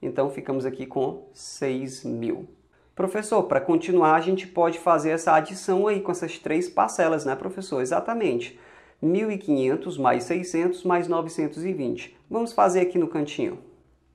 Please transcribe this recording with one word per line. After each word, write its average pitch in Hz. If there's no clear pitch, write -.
Então, 139
ficamos 135
aqui 131
com -
seis 131
mil. 117
Professor, 208
pra 135
continuar, 165
a 165
gente 190
pode 165
fazer 156
essa 165
adição 185
aí 208
com 175
essas 170
três 175
parcelas, 165
né, 135
professor? 185
Exatamente. 143
Mil 196
e 202
quinhentos 143
mais 135
seiscentos 175
mais 175
novecentos 160
e 190
vinte. 131
Vamos 233
fazer 190
aqui 180
no 160
cantinho. 147